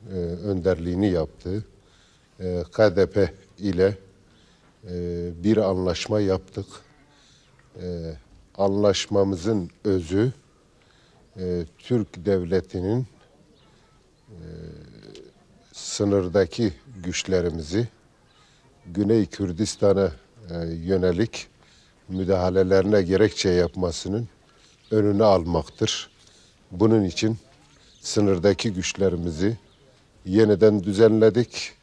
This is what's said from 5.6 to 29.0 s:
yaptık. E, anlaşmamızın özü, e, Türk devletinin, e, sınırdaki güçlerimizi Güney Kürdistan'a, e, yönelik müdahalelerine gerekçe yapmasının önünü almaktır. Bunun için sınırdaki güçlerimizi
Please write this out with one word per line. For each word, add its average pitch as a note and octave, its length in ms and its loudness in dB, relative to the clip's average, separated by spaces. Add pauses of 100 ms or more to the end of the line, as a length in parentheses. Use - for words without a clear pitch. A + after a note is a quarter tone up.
yaptık. F#2+ 460 -4 (1160)
E, F2+ 40 -10 (720)
anlaşmamızın G2 1120 2 (140)
özü, F#2+ 480 0 (1040)
e, F2+ 280 -4 (140)
Türk G2+ 480 -4
devletinin, F#2+ 800 -2 (1200)
e, G2 100 -20 (1300)
sınırdaki G2 1000 0 (320)
güçlerimizi F2 840 -2 (1000)
Güney G2+ 400 0
Kürdistan'a, G2 880 0 (380)
e, E2+ 240 -6
yönelik F2+ 720 -2 (600)
müdahalelerine F#2+ 960 2
gerekçe F#2+ 460 2
yapmasının F2+ 800 -2 (600)
önünü G#2 340 2
almaktır. F2 880 0 (600)
Bunun G#2+ 340 2
için A2 320 -2 (640)
sınırdaki G2 720 0
güçlerimizi F2+ 840 -2 (680)